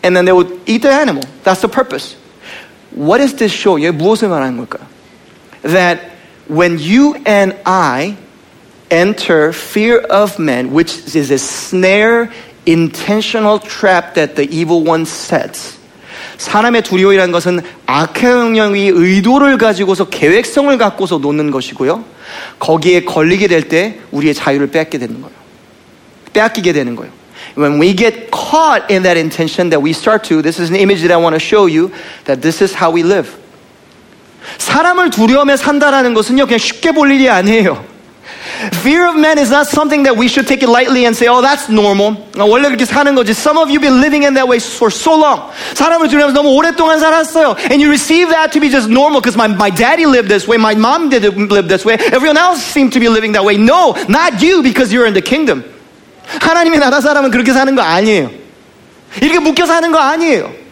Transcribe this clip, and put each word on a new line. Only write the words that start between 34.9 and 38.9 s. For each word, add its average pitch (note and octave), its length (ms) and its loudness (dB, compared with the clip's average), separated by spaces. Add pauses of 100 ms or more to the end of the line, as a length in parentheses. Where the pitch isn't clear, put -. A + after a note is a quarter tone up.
두려워하며 C4+ 460 2
산다라는 C#4 580 0
것은요, A#3+ 320 0
그냥 A3+ 120 0
쉽게 - 340 -2
볼 C#4+ 180 2
일이 C4+ 180 4
아니에요. G3 560 0 (1000)
Fear E4+ 240 2